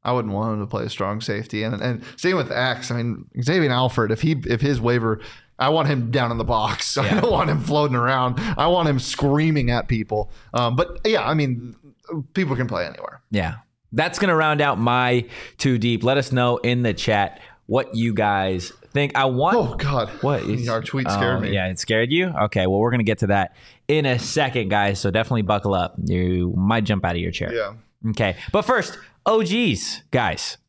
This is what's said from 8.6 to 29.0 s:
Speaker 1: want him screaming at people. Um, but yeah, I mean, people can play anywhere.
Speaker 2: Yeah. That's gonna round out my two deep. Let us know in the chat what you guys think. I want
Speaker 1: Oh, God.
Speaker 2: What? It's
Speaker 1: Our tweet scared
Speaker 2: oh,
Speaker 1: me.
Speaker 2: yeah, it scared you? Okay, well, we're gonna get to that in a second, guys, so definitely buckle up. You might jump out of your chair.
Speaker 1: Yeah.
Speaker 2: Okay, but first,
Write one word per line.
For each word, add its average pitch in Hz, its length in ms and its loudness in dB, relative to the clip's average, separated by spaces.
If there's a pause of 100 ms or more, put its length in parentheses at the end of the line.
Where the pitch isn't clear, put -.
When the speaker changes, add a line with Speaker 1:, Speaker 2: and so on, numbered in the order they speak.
Speaker 1:
want 170 220 4
him 139 100 2
screaming 143 720 2
at 120 180 0
people. 107 420 -2 (220)
Um, 123 240 0
but - 300 -2
yeah, 214 200 2
I 139 80 0
mean, 123 420 -2 (580)
people 160 220 0
can 127 100 -2
play 87 180 -4
anywhere. - 460 -12
Speaker 2:
Yeah. 90 240 0 (380)
That's 160 260 -2
gonna 190 160 2
round 156 260 2
out 139 200 2
my 123 460 2 (300)
two 131 220 2
deep. 117 240 0
Let 131 160 4
us 131 140 -2
know 123 240 2
in 123 260 0
the 113 100 2
chat 101 480 0 (260)
what 117 280 -2
you 113 180 0
guys 98 600 0 (200)
think. 139 240 0
I 135 100 4
want 139 300 2
Speaker 1:
Oh, 147 200 0
God. 135 320 -2 (120)
Speaker 2:
What? 139 220 0
It's 117 260 -2
Speaker 1:
Our 113 140 -2
tweet 131 260 -4
scared 101 280 0
Speaker 2:
oh, 120 40 -2
Speaker 1:
me. 101 140 -2
Speaker 2:
yeah, 92 140 0
it 92 100 -6
scared 113 320 0
you? 175 160 2 (160)
Okay, 101 240 0
well, 95 140 2
we're 117 100 2
gonna 120 140 2
get 107 140 0
to 104 100 0
that 98 260 2 (320)
in 147 180 2
a 123 140 0
second, 127 500 0
guys, 101 300 2
so 98 140 -2
definitely 110 300 0
buckle 101 320 0
up. 87 200 -2 (120)
You 90 500 0
might 104 260 2
jump 101 220 0
out 87 100 0
of 85 80 -2
your 87 80 -4
chair. - 240 -6
Speaker 1:
Yeah. 107 200 -4 (360)
Speaker 2:
Okay, 104 260 0 (140)
but 208 120 2
first, - 360 -2 (280)